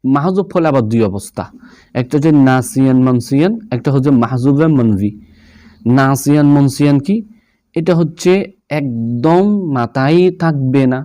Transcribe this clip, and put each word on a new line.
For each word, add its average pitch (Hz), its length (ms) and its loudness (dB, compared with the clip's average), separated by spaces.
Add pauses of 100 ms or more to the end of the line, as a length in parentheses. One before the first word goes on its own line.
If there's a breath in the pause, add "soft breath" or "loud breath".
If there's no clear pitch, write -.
মাহজুব 160 500 0
হলে 165 140 0
আবার 135 200 0
দুই 113 140 0
অবস্থা, 98 420 -6 (500 loud breath)
একটা 123 220 -6
হচ্ছে 156 160 2 (160)
নাসিয়ান 131 540 0
মানসিয়ান, 131 500 0 (200)
একটা 127 200 -4
হচ্ছে 139 180 0
মাহজুবে 131 560 0
মানভি। 110 440 0 (760 loud breath)
নাসিয়ান 139 600 2
মানসিয়ান 143 520 2
কি? 190 180 -2 (600 soft breath)
এটা 170 180 -2
হচ্ছে 170 380 0 (380)
একদম 139 760 -2 (280)
মাথায় 135 500 0 (160)
থাকবে 139 480 0
না 127 180 0